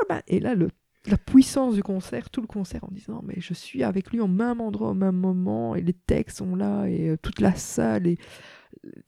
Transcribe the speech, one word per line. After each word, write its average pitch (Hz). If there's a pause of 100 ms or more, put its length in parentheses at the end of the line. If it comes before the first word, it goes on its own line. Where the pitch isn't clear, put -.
Goldman. -
Et 185
là, 240
le, 170 (360)
la 202
puissance 262
du 202
concert, 196
tout -
le 220
concert, -
en -
disant, 208
mais -
je 175
suis 262
avec 196
lui 233
au 214
même 233
endroit, 214
au 202
même 190
moment, 185
et -
les 175
textes -
sont 185
là, 202
et, 165
euh, 160
toute -
la 190
salle. -
Et 170 (920)